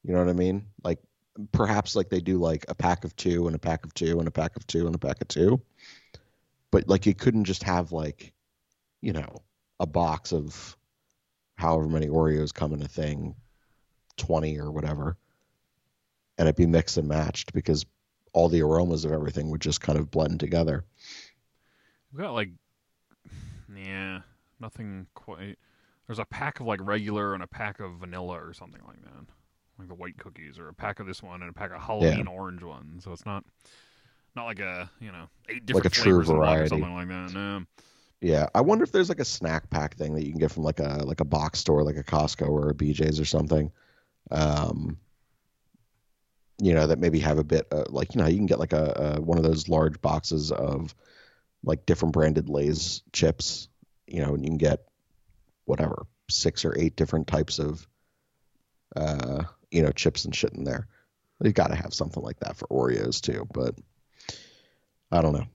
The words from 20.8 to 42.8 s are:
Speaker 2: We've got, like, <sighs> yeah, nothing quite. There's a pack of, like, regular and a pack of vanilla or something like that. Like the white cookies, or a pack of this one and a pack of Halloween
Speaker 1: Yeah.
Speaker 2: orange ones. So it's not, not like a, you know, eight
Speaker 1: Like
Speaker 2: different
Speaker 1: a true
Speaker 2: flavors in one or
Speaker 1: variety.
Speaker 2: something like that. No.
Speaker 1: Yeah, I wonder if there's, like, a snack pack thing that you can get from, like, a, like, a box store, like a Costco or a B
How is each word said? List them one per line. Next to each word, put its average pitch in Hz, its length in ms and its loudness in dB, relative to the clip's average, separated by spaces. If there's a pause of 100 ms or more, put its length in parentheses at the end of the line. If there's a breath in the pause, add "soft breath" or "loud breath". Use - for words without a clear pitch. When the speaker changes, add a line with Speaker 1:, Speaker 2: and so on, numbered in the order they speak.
Speaker 2:
We've 139 80 -12
got, 214 140 -6
like, 104 160 -2 (720)
<sighs> - 500 -18
yeah, 95 460 -8 (400)
nothing 101 540 -12
quite. 98 440 -16 (480)
There's 110 120 -10
a 107 80 -6
pack - 340 -8
of, 120 60 -8
like, 104 160 -2
regular 104 520 -2
and 90 80 -8
a 87 40 -12
pack 107 340 -10
of 90 140 -12
vanilla 90 440 -10
or 80 140 -16
something - 340 -20
like - 160 -20
that. - 220 -20 (540)
Like 92 100 -18
the 90 60 -16
white 90 240 -14
cookies, 76 400 -20
or 80 100 -18
a 87 60 -20
pack 104 260 -8
of 98 60 -12
this 92 160 -12
one 90 200 -16
and 85 80 -14
a - 20 -18
pack 98 200 -12
of 85 100 -14
Halloween 110 440 2
Speaker 1:
Yeah. 87 60 -10
Speaker 2:
orange 90 300 -12
ones. 80 420 -18
So 92 80 -14
it's - 140 -14
not, 101 180 -8 (880 soft breath)
not 120 100 -10
like 110 160 -10
a, 92 300 -8 (100)
you 110 120 -16
know, 82 160 -18 (200)
eight 113 80 -10 (160)
Speaker 1:
Like 95 100 4
Speaker 2:
different 90 40 0
Speaker 1:
a 87 40 4
true 92 340 6
Speaker 2:
flavors 82 60 2
in 78 80 6
one 78 100 6
or - 40 6
Speaker 1:
variety. 78 160 4
Speaker 2:
something 78 260 -2
like 90 140 -8
that. 92 260 -8
No. 101 300 -6 (580 soft breath)
Speaker 1:
Yeah, 78 320 4
I 110 80 6
wonder 214 220 4
if - 80 -4
there's, 185 180 4
like, - 100 -4
a - 40 0
snack - 460 -4
pack 76 260 -2
thing 76 180 -4
that 78 100 -4
you 71 60 -6
can 80 100 -6
get 78 100 4
from, 80 120 -6
like, 76 180 0
a, 73 240 -2
like, 71 160 -4
a 78 40 4
box 76 340 0
store, 76 240 4
like 73 160 0
a 69 60 -6
Costco 76 440 0
or 76 220 2
a 73 40 0
B 73 200 0